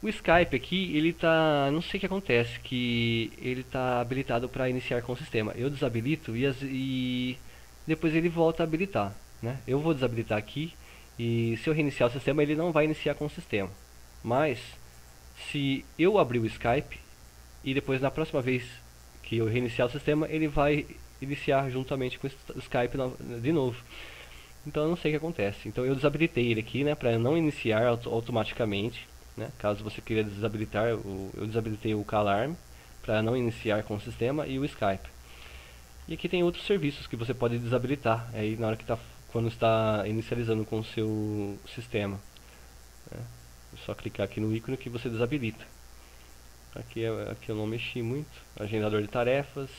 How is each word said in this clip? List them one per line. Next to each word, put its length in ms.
O 60
Skype 480
aqui, 400
ele 160
tá, 580
não 100
sei 180
o 20
que 60
acontece, 520
que 800
ele 240
tá 380
habilitado 480
pra 200
iniciar 340
com 100
o 40
sistema. 360
Eu 180
desabilito 640
e 80
as-, 180
e 760
depois 260
ele 160
volta 340
a 20
habilitar, 500
né? 240
Eu 140
vou 160
desabilitar 420
aqui 380
e 460
se 80
eu 40
reiniciar 340
o 40
sistema, 300
ele 140
não 160
vai 120
iniciar 300
com 120
o 40
sistema. 400
Mas, 340
se 340
eu 220
abrir 220
o 60
Skype 520
e 100
depois 280
na 100
próxima 320
vez 220
que 140
eu 100
reiniciar 400
o 40
sistema, 380
ele 200
vai 360
iniciar 500
juntamente 480
com 80
o 320
Skype 380
no-, 200
de 120
novo. 280
Então 160
eu 60
não 80
sei 160
o 20
que 40
acontece. 500
Então 180
eu 80
desabilitei 560
ele 80
aqui, 240
né, 140
pra 220
não 200
iniciar 480
auto-, 240
automaticamente, 960
né? 220
Caso 240
você 180
queira 220
desabilitar, 720
o, 400
eu 120
desabilitei 480
o 100
Calarme 520
pra 220
não 140
iniciar 460
com 120
o 60
sistema 460
e 120
o 60
Skype. 440
E 80
aqui 140
tem 140
outros 240
serviços 400
que 100
você 160
pode 260
desabilitar 760
aí 220
na 100
hora 100
que 80
tá, 140
quando 160
está 580
inicializando 580
com 160
o 40
seu 760
sistema, 460
né? 100
É 40
só 80
clicar 300
aqui 140
no 160
ícone 220
que 140
você 180
desabilita. 560
Aqui 280
é, 280
aqui 180
eu 80
não 100
mexi 360
muito. 280
Agendador 400
de 80
tarefas. 720